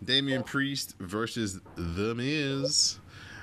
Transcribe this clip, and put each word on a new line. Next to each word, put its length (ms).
Damian 400
Priest 560
versus 600
The 400
Miz. 840